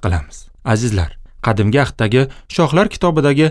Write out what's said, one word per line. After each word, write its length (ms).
qilamiz. 340
Azizlar, 520
Qadimgi 400
Ahddagi 460
Shohlar 400
kitobidagi 600